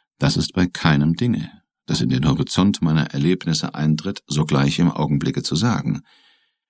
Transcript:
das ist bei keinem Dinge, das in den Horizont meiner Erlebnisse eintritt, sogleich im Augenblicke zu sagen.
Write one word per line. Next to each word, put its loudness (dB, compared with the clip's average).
das 0
ist -2
bei 2
keinem 2
Dinge, -4
das -2
in 0
den 0
Horizont 2
meiner 0
Erlebnisse -2
eintritt, -2
sogleich 0
im 4
Augenblicke -2
zu -4
sagen. 0